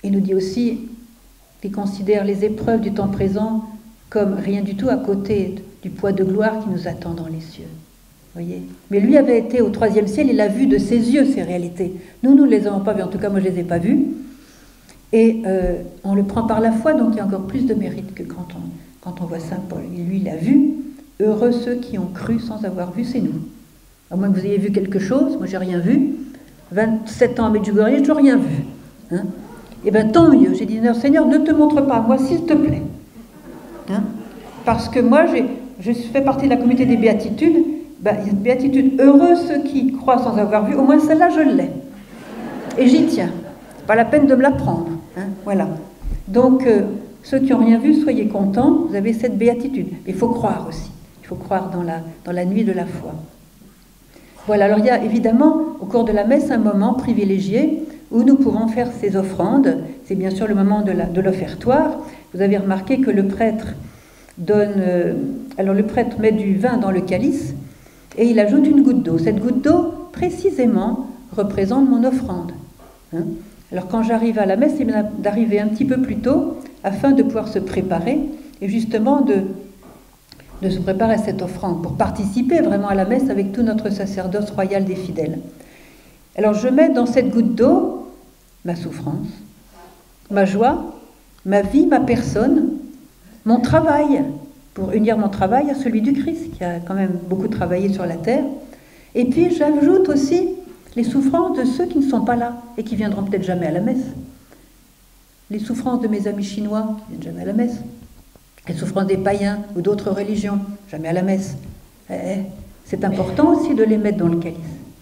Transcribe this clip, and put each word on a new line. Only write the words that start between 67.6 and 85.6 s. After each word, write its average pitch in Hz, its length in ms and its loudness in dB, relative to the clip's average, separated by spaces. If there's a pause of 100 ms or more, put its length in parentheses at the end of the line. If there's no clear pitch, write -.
et 226 80 4
il 226 140 4
ajoute 233 260 4
une - 180 6
goutte 254 200 4
d'eau. 165 140 0
Cette 208 220 0
goutte 247 220 0
d'eau, 339 320 2 (200)
précisément, 254 920 0 (280)
représente 208 540 0
mon 233 160 4
offrande. 196 480 -4 (600)
Hein ? 165 100 -4 (500)
Alors 185 140 -8
quand 226 140 -2
j'arrive 226 380 0
à 202 60 2
la 190 100 2
messe, 285 220 2
c'est 254 80 -2
bien 214 200 0 (140)
d'arriver 208 400 0
un 214 80 -2
petit 240 180 0
peu 254 160 0
plus - 160 -2
tôt 294 400 0 (280)
afin 208 260 2
de 269 100 4
pouvoir - 280 0
se 196 100 -2
préparer 190 640 -2 (400)
et 196 80 -4
justement 226 500 0
de, 202 220 2 (1200)
de 190 80 -2
se 185 100 -2
préparer 208 360 0
à - 20 0
cette - 240 -4
offrande 180 420 -6
pour 135 100 -8
participer 247 680 0
vraiment 202 260 0
à 196 80 0
la 190 100 2
messe 262 240 0
avec 196 220 -2
tout 240 120 -2
notre 220 260 0
sacerdoce 196 640 -4
royal 190 340 -2
des 185 100 -4
fidèles. 170 440 -6 (1000)